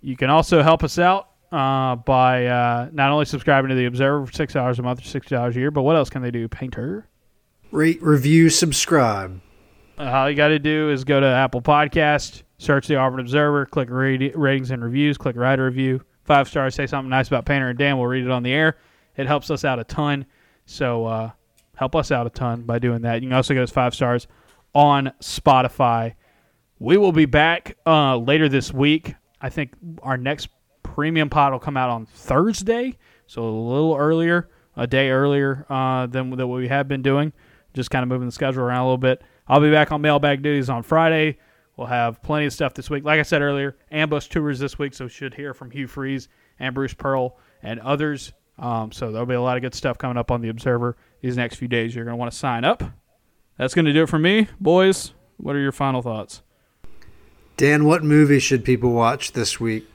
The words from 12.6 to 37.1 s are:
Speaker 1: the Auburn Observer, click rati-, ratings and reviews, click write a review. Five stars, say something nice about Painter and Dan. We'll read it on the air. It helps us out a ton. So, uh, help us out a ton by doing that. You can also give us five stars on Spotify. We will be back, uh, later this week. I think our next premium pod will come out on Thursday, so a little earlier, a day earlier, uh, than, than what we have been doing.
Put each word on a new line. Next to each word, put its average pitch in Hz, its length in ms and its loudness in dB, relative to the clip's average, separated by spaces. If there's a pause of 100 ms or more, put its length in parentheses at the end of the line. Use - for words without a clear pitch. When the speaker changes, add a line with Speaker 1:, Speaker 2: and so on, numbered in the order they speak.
Speaker 1:
the 147 80 2
Auburn 131 240 0
Observer, 143 460 0
click 131 240 -4
rati-, 131 440 0
ratings 135 360 0
and 123 120 -6
reviews, 139 340 0
click 123 200 -4
write 131 240 0
a 131 40 0
review. 131 380 -2 (220)
Five 139 240 4
stars, 135 260 -4
say 139 120 -4
something 131 240 -6
nice 131 180 0
about 123 160 -2
Painter 139 240 0
and 123 100 -6
Dan. 139 200 2
We'll 123 80 0
read 127 180 -2
it 127 60 -2
on 123 120 -2
the 127 100 -2
air. 156 260 0 (380)
It 131 100 -6
helps 147 240 -2
us 147 140 -4
out 131 140 0
a 113 60 -8
ton. 147 420 -4 (380)
So, 120 400 -4
uh, 113 260 -4 (440)
help 131 220 -2
us 151 140 0
out 120 160 0
a 113 40 -4
ton 120 320 -4
by 117 160 -4
doing 117 240 -2
that. 117 200 -2
You 131 60 -8
can 127 80 0
also 131 160 0
give 127 120 2
us 117 60 -6
five 123 240 0
stars 120 340 -2 (440)
on 143 480 4
Spotify. 123 920 2 (640)
We - 180 4
will 202 160 4
be 156 140 6
back, 156 580 0
uh, 147 320 4
later 143 320 2
this 131 240 0
week. 147 420 0 (260)
I 131 80 -8
think 135 240 -8 (300)
our 135 140 -4
next 131 320 -6 (340)
premium 151 480 -2
pod 143 220 2
will 127 60 -6
come 143 180 -6
out 127 120 -2
on 113 180 -6
Thursday, 226 920 -2 (280)
so - 160 -10
a 113 80 -4
little 131 460 0
earlier, 165 540 0 (260)
a 123 100 -2
day 131 240 2
earlier, 139 600 0
uh, 131 360 -2
than, 127 240 -6
than 127 180 -4
what 123 100 -4
we 127 100 -4
have 139 180 0
been 135 160 -4
doing. 143 300 2 (400)